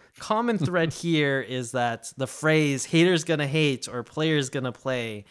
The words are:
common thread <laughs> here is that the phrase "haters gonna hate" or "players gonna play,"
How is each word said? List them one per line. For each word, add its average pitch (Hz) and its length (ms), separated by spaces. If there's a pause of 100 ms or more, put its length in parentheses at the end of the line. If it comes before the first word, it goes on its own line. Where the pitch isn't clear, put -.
(180)
common 220 400
thread 165 340
<laughs> - 0
here 147 480
is 123 320
that 120 440
the 135 100
phrase 151 600
"haters 165 380
gonna 151 220
hate" 147 420
or 120 140
"players 151 480
gonna 127 220
play," 113 580